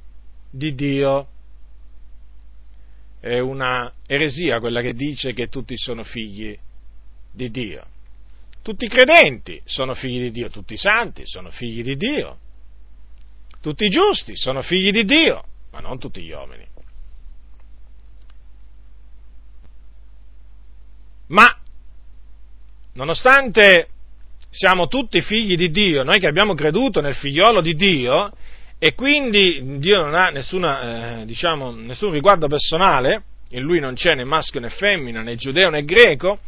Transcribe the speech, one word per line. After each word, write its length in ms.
di 240
Dio. 540
È 200
una 520
eresia 540
quella 180
che 140
dice 400
che 160
tutti 260
sono 300
figli 520
di 180
Dio. 360
Tutti 240
i 40
credenti 760
sono 280
figli 280
di 100
Dio, 180
tutti 240
i 40
santi 500
sono 240
figli 320
di 140
Dio, 420
tutti 240
i 40
giusti 460
sono 280
figli 260
di 160
Dio, 380
ma 100
non 180
tutti 220
gli 100
uomini. 340
Ma, 280
nonostante 960
siamo 380
tutti 340
figli 340
di 140
Dio, 340
noi 160
che 80
abbiamo 280
creduto 460
nel 120
figliolo 480
di 140
Dio, 560
e 160
quindi 840
Dio 240
non 140
ha 140
nessuna, 920
eh, 40
diciamo, 460
nessun 400
riguardo 360
personale, 760
in 120
lui 180
non 140
c'è 220
né 80
maschio 360
né 100
femmina, 520
né 140
giudeo 340
né 160
greco, 640